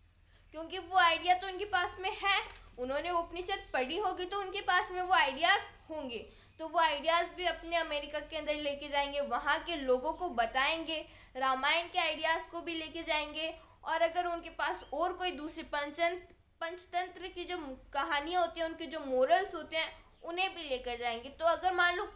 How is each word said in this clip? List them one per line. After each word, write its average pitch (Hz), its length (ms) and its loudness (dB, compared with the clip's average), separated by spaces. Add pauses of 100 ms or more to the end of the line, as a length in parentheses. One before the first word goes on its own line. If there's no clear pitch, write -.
(540)
क्योंकि 330 260 -6
वो 359 180 0
idea 339 380 6
तो 381 120 -4
उनके 370 180 -4
पास 370 340 2
में 370 120 -2 (120)
है, 392 160 4 (400)
उन्होंने 277 300 -2
उपनिषद 359 640 -2
पढ़ी 262 240 0
होगी 370 280 -2
तो 392 140 -4
उनके 381 220 -4
पास 370 300 2
में 359 100 -4
वो 359 120 2
ideas 320 500 4 (260)
होंगे, 269 360 -8 (340)
तो 320 80 -6
वो 320 120 2
ideas 320 500 4
भी 349 160 -4
अपने 330 300 0
America 302 440 0
के 311 180 -8
अंदर 302 180 -2
लेके 294 320 -4
जाएंगे, 285 340 0
वहाँ 285 380 0
के 330 160 -2
लोगों 262 380 2
को 349 160 -4
बताएंगे, 302 760 0 (300)
रामायण 269 520 2
के 359 120 -2
ideas 320 500 0
को 339 120 -6
भी 330 120 -6
लेके 320 300 -6
जाएंगे। 302 500 -2 (300)
और 320 180 0
अगर 339 240 2
उनके 339 240 -4
पास 330 340 -2 (100)
और 349 200 0
कोई 359 180 -2
दूसरी 302 320 -6
पंचन-, 294 560 -2 (420)
पंचतंत्र 349 680 -6
की 349 180 -8
जो 359 120 -4 (360)
कहानियाँ 302 480 0
होती 339 180 -2
हैं, 330 80 0
उनके 320 180 -6
जो 311 140 -6
morals 294 560 4
होते 311 220 -4
हैं, 320 140 0 (320)
उन्हें 349 320 0
भी 339 80 -8
लेकर 247 340 -4
जाएंगे। 240 320 -4
तो 311 160 -6
अगर 339 280 4
मान 349 220 4
लो 403 80 -2 (120)